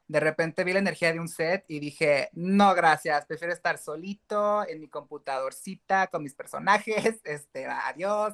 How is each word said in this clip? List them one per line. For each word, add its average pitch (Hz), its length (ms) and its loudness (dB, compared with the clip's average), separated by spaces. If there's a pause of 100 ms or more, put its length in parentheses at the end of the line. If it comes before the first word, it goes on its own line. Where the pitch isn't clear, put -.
de 151 120 2
repente 160 440 0
vi 180 100 0
la 190 60 4
energía 170 340 0
de 165 60 -4
un 170 80 -6
set 170 400 -2
y 151 120 -8
dije, 147 540 2
"No, 190 400 4
gracias, 156 540 2
prefiero 170 260 -4
estar 165 240 -2
solito 202 880 -2
en 160 140 -10
mi 143 80 -18
computadorcita 147 1160 -4
con 160 160 -6
mis 139 100 -10
personajes, 208 880 0
<laughs> - 20 -20
este, 143 440 -10
adiós". 185 680 -4